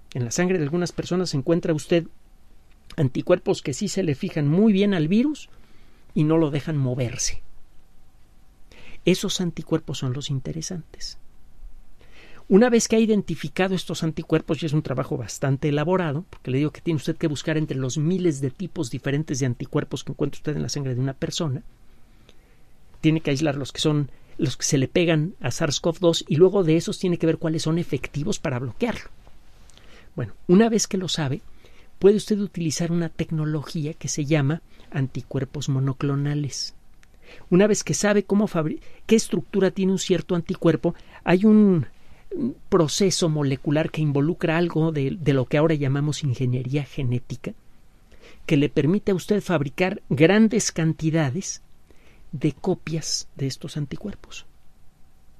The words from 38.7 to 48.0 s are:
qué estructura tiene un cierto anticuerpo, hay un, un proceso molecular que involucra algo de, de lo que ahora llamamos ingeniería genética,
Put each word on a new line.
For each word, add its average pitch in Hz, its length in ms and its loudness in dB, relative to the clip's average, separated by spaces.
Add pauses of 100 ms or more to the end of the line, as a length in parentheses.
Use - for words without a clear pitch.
qué 226 100 6
estructura 190 540 2
tiene 190 220 0
un 185 60 2
cierto 180 360 0
anticuerpo, 170 600 0 (300)
hay 185 220 4
un, 208 400 6 (480)
un - 220 -4 (120)
proceso 175 600 4
molecular 147 600 0
que 156 120 -4
involucra 156 560 0
algo 165 340 2
de, 135 260 -2
de 143 140 2
lo 131 140 2
que 156 100 0
ahora 160 180 4
llamamos 143 500 -2
ingeniería 127 600 -2
genética, 123 680 -4 (920)